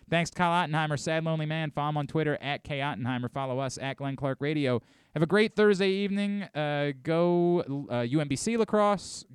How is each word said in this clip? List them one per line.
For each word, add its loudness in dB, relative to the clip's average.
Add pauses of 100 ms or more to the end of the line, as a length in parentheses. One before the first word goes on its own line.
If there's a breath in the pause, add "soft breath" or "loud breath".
Thanks 0
to -18
Kyle 2
Ottenheimer, -2
Sad -2
Lonely -2
Man. -4
Follow -2
him -2
on -2
Twitter 0
at -6
K -6
Ottenheimer. -4
Follow -4
us -4
at -6
Glenn -6
Clark -4
Radio. 0 (320 soft breath)
Have 0
a 4
great 4
Thursday 6
evening. 0 (120)
Uh, -2 (100)
go, 2
uh, 0
U 0
M -2
B -2
C 0
lacrosse, 0